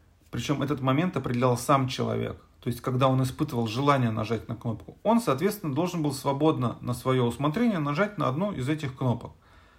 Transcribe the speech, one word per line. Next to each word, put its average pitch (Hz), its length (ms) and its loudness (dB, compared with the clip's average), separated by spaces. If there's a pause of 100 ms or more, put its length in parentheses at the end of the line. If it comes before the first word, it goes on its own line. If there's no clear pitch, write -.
(300)
причём 131 320 -2
этот 131 180 -2
момент 143 360 2
определял 123 400 0
сам 131 320 2
человек, 113 520 -4 (200)
то - 80 -8
есть 120 120 -4
когда 131 280 2
он 131 140 4
испытывал 127 440 -2
желание 127 440 2
нажать 113 380 -4
на 113 60 -6
кнопку, - 480 -8
он, 226 180 4
соответственно, 160 540 0
должен 170 280 0
был 147 100 0
свободно 135 680 2
на 123 140 -4
своё 127 300 2
усмотрение 151 560 0
нажать 160 380 -2
на 135 100 2
одну 180 240 -2
из 127 160 -4
этих 151 280 -4
кнопок. 120 360 -2 (460)